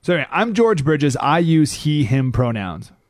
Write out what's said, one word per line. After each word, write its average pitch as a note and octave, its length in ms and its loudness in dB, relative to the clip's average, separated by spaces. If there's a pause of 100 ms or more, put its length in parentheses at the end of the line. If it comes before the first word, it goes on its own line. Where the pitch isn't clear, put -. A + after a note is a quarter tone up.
So F3+ 120 -2
anyway, D3+ 180 -2
I'm G#3 240 -2
George A3 280 2
Bridges. C#3+ 340 0
I D3 200 0
use D#3+ 460 2
he, D3+ 200 0
him B2+ 280 0
pronouns. G#2+ 600 -4 (180)